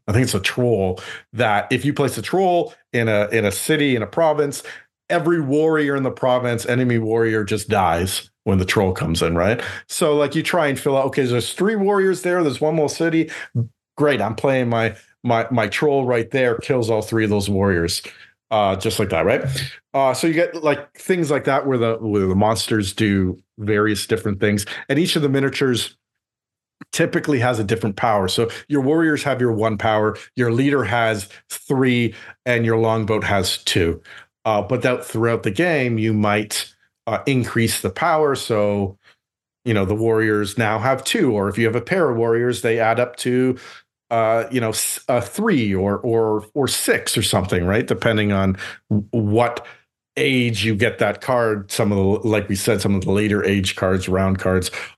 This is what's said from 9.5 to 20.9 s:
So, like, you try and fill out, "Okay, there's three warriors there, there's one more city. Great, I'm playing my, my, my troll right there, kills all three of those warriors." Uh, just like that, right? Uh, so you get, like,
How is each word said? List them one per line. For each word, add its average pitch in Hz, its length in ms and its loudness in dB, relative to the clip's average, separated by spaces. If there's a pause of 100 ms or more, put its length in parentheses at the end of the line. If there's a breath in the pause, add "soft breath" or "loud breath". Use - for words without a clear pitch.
So, 151 280 0
like, 147 200 0
you 160 80 0
try 156 240 0
and 135 120 -2
fill 139 160 0
out, 135 100 2
"Okay, 135 200 0
there's 120 280 -2
three 214 220 0
warriors 190 460 0
there, 180 220 0
there's 131 180 -2
one 156 140 0
more 151 120 2
city. 160 440 0 (640 loud breath)
Great, 143 240 2
I'm 107 140 -2
playing 131 340 0
my, 113 260 0 (260 loud breath)
my, 117 300 2
my 117 160 2
troll 139 380 0
right 117 260 0
there, 127 280 2
kills 120 300 0
all 107 120 2
three 110 240 0
of 104 40 0
those 101 200 0
warriors." 95 520 0 (500 loud breath)
Uh, 104 260 2
just 104 200 -2
like 101 120 0
that, 82 160 2
right? 123 180 2 (500 loud breath)
Uh, 135 200 2
so 127 120 -2
you 165 80 2
get, 170 300 0
like, 151 340 -2